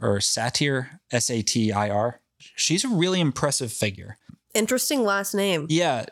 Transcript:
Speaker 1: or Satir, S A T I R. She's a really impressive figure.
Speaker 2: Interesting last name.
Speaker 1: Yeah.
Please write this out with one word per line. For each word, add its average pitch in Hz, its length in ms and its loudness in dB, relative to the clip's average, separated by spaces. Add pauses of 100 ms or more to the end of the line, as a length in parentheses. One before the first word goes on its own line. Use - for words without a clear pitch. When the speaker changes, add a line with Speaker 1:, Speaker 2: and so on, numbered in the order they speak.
Speaker 1:
or 104 160 2
Satir, 131 800 -2 (140)
S 123 180 0
A 117 120 0
T 107 300 2
I 104 160 0
R. 104 320 -2 (360)
She's 180 280 0
a 269 40 -2
really 185 320 2
impressive 139 520 0
figure. 101 460 -4 (360)
Speaker 2:
Interesting 254 500 2
last 196 300 0
name. 190 360 0
Speaker 1:
Yeah. 151 420 2